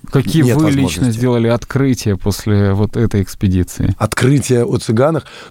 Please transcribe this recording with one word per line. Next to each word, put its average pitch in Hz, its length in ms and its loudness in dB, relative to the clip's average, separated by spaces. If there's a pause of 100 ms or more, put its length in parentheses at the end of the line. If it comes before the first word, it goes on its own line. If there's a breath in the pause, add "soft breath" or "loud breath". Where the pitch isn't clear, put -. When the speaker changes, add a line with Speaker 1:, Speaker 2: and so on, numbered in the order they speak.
(120)
Speaker 1:
Какие 143 320 2
Speaker 2:
нет 123 140 4
Speaker 1:
вы 156 140 2
лично 139 120 2
Speaker 2:
возможности. 113 360 -2
Speaker 1:
сделали 120 280 2
открытия 117 680 0
после 101 560 0
вот 101 240 -2
этой 107 240 0
экспедиции? 92 760 -2
Speaker 2:
Открытия 123 680 0
о 120 140 -2
«Цыганах»? 131 460 0 (260 loud breath)